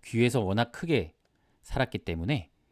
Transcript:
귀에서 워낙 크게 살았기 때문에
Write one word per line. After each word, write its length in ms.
귀에서 360
워낙 320
크게 420
살았기 360
때문에 520